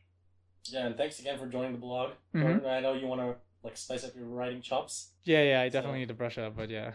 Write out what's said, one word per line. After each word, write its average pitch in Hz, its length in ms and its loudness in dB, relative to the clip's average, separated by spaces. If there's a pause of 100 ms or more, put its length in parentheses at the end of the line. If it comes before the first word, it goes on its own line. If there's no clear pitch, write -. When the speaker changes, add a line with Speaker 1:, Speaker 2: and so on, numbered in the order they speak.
(680)
Speaker 1:
Yeah, 123 180 -2
and 113 100 -2
thanks 147 220 -2
again 135 180 -4
for 131 80 -6
joining 127 280 -2
the 120 40 -6
blog. 123 340 -2 (220)
Speaker 2:
Mm-hmm. 160 80 4
Speaker 1:
Jordan, 151 280 4
I 131 100 2
know 135 140 2
you 131 120 -2
wanna, 123 300 -2 (280)
like, 113 140 -10
spice 127 260 -6
up 127 120 -12
your 120 100 -10
writing 123 380 -4
chops. - 480 -4 (120)
Speaker 2:
Yeah, 156 200 8
yeah, 131 180 8
I 127 80 2
Speaker 1:
So 120 40 0
Speaker 2:
definitely 135 260 0
need 123 80 -4
to 117 80 -8
brush 120 240 -2
up, 110 160 -6
but 110 160 -4
yeah. 113 240 -6